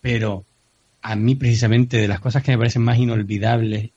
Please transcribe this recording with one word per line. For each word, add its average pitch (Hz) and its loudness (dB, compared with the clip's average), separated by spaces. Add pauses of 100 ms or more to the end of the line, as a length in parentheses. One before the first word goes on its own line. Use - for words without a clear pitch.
Pero 110 -4 (600)
a 113 -6
mí 113 2
precisamente 120 2
de 107 2
las 104 -2
cosas 131 -2
que 139 0
me 123 2
parecen 117 0
más 117 2
inolvidables 110 -2